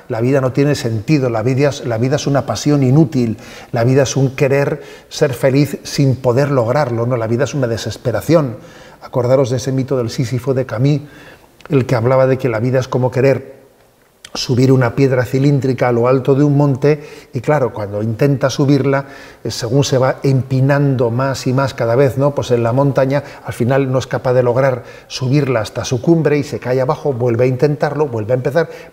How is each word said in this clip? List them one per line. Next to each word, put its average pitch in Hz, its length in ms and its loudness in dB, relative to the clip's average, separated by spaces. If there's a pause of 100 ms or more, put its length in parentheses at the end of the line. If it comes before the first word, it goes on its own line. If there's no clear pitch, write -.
la 113 120 -4
vida 131 200 2
no 127 100 0
tiene 143 240 2
sentido, 120 560 -2
la 110 100 -2
vida 135 280 2
es, - 180 -6
la 113 100 -2
vida 131 200 0
es - 100 -6
una 139 180 0
pasión 143 380 0
inútil, 127 560 2 (320)
la 117 120 0
vida 131 200 4
es - 120 -4
un 135 200 0
querer 143 480 0 (260)
ser 139 240 -2
feliz 135 480 0
sin 135 340 0
poder 135 360 0
lograrlo, 120 560 0
¿no? 127 100 -2
La 113 80 -4
vida 120 200 0
es - 100 -6
una 135 100 -2
desesperación. 117 920 0 (440)
Acordaros 127 480 2
de 127 80 -2
ese 131 140 -4
mito 131 260 -2
del 117 140 -4
Sísifo 131 420 -4
de 127 140 -2
Camus, 135 340 0 (680)
el 135 180 2
que 131 80 0
hablaba 131 320 2
de 131 100 2
que 131 100 -4
la 110 120 -2
vida 127 200 0
es 120 80 -4
como 123 220 -2
querer 127 540 -2 (720)
subir 127 360 2
una 127 240 2
piedra 131 300 2
cilíndrica 131 640 0
a - 20 2
lo 120 160 2
alto 135 260 2
de 139 100 2
un 143 140 2
monte, 143 500 0 (280)
y 120 60 -6
claro, 139 300 0
cuando 104 300 -6
intenta 127 480 0
subirla, 139 560 2 (380)
eh, 117 80 -6
según 131 320 0
se 131 160 0
va 131 240 2
empinando 135 880 2
más 131 340 -4
y 127 80 0
más 135 220 -2
cada 117 200 0
vez, 135 220 2
¿no? 143 160 0
Pues 123 160 -4
en 120 140 2
la 117 100 0
montaña, 139 500 0 (220)
al 120 80 -10
final 131 380 0
no 127 80 0
es - 80 -4
capaz 127 260 -2
de 127 80 4
lograr 123 440 0 (220)
subirla 131 520 0
hasta 107 260 -6
su 123 160 -4
cumbre 156 380 2
y 131 40 -2
se - 140 -8
cae 131 240 -2
abajo, 143 320 -2
vuelve 120 300 0
a 131 40 4
intentarlo, 147 600 0
vuelve 113 260 -4
a - 20 4
empezar, 147 320 0 (260)